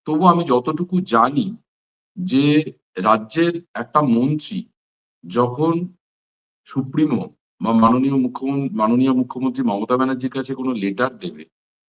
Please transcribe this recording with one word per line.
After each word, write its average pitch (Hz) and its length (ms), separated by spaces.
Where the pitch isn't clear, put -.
তবু 156 200
আমি 170 180
যতটুকু 151 560
জানি 123 460
যে 131 280
রাজ্যের 113 580
একটা 117 280
মন্ত্রী 127 580
যখন 123 500
সুপ্রিমো 135 540
বা 110 120
মাননীয় 123 440
মুখ্যমন-, 135 560
মাননীয় 120 400
মুখ্যমন্ত্রী 127 520
মমতা 110 320
ব্যানার্জির 131 340
কাছে 135 240
কোনো 127 180
লেটার 101 460
দেবে, 78 260